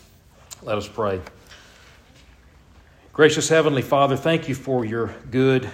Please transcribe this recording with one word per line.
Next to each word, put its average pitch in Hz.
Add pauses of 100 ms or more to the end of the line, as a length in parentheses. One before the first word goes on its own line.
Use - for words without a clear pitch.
(600)
Let 107
us 98
pray. 101 (1900)
Gracious 151
Heavenly 156
Father, 139
thank 165
you 139
for 127
your 110 (160)
good 131